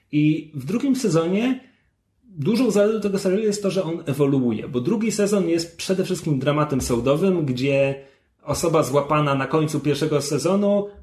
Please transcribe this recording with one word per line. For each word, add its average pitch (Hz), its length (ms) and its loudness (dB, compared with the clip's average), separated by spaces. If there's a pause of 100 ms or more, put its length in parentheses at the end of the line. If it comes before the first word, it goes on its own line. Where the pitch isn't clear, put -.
(120)
I 151 440 2
w 127 100 -8
drugim 247 300 0
sezonie 196 640 0 (640)
dużą 202 480 0
zaletą 208 300 2
tego 196 180 0
serialu 196 240 0
jest 202 200 0
to, 190 80 0
że 185 120 0
on 165 220 -6
ewoluuje, 135 640 0
bo 120 140 -4
drugi 214 300 0
sezon 196 380 0
jest 165 280 -2
przede 185 260 -2
wszystkim 156 360 -2
dramatem 147 420 0
sądowym, 147 640 0
gdzie 135 500 0 (480)
osoba 156 400 0
złapana 143 520 0
na 135 120 -2
końcu 156 320 0
pierwszego 147 420 0
sezonu 202 680 0 (160)